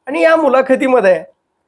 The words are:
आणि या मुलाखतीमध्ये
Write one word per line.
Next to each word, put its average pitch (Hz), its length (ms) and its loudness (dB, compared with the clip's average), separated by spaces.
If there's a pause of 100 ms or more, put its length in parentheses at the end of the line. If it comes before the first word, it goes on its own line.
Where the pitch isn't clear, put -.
आणि 302 160 -4
या 320 140 2
मुलाखतीमध्ये 254 880 0 (440)